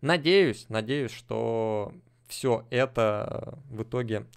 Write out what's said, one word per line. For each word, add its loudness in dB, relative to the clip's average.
Надеюсь, 4
надеюсь, -2
что -2
все 0
это 0
в -6
итоге -4